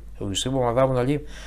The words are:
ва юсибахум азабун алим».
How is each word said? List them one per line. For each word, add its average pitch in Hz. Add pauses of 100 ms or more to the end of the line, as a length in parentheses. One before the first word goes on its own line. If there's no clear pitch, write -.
(200)
ва 104
юсибахум 127
азабун 131
алим». 143 (260)